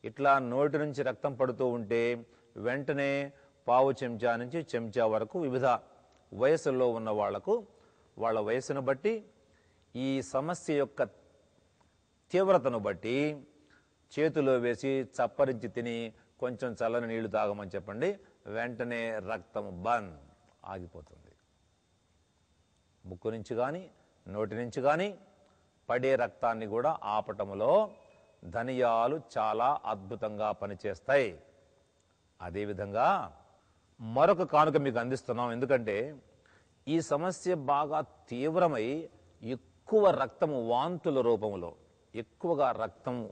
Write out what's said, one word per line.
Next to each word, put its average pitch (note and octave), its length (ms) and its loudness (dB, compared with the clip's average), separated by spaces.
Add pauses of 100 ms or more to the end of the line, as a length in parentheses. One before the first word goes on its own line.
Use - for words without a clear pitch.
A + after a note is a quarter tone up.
ఇట్లా C#3 340 4
నోటి C#3 400 0
నుంచి C#3+ 240 -4
రక్తం B2+ 320 -2
పడుతూ B2+ 340 0
ఉంటే A#2 580 0 (300)
వెంటనే C#3 760 -2 (360)
పావు C3 220 6
చెంచా A#2+ 460 0
నుంచి B2+ 380 -6
చెంచా A#2 320 0
వరకు A2 340 0
వివిధ C3 260 0 (680)
వయసుల్లో B2+ 560 2
ఉన్న A2+ 200 -4
వాళ్లకు, G#2+ 560 0 (520)
వాళ్ళ A2 220 2
వయసును B2+ 400 -2
బట్టి, G3 460 -2 (680)
ఈ C3+ 260 -2
సమస్య D#3 520 -2
యొక్క C#3 280 0 (1300)
తీవ్రతను F3 480 4
బట్టి B2+ 680 -2 (720)
చేతిలో D3 400 2
వేసి A#2+ 300 0
చప్పరించి B2+ 800 0
తిని A#2 440 -6 (280)
కొంచెం B2 420 -4
చల్లని A#2 240 0
నీళ్లు A2+ 220 -4
తాగమని G#2 460 -2
చెప్పండి. A2 440 -4 (280)
వెంటనే A#2 720 -4
రక్తం G2 640 -8
బంద్, G#2+ 320 0 (500)
ఆగిపోతుంది. E2+ 680 -16 (1700)
ముక్కు F#2 220 -8
నుంచి A2+ 280 -8
కానీ D3+ 340 -4 (380)
నోటి G#2 260 -4
నుంచి A#2+ 280 -6
కానీ F3 360 0 (720)
పడే B2+ 280 2
రక్తాన్ని A2+ 500 -2
కూడా A#2+ 360 0
ఆపటంలో G#2+ 880 0 (540)
ధనియాలు A#2+ 760 0 (180)
చాలా A2 460 0
అద్భుతంగా G#2+ 680 -4
పనిచేస్తాయి. G2+ 880 -2 (1000)
అదేవిధంగా G2+ 960 0 (640)
మరొక D3+ 420 4
కానుక D3+ 340 4
మీకు C3+ 220 2
అందిస్తున్నాం. A#2+ 540 -2
ఎందుకంటే A#2+ 720 0 (640)
ఈ D#3+ 120 2
సమస్య F3 540 -2
బాగా D3 460 0
తీవ్రమై D3 1080 -2 (340)
ఎక్కువ F3+ 680 2
రక్తము C3 580 0
వాంతుల C#3+ 520 0
రూపంలో G2+ 560 0 (380)
ఎక్కువగా C#3 560 0
రక్తం A2+ 600 -6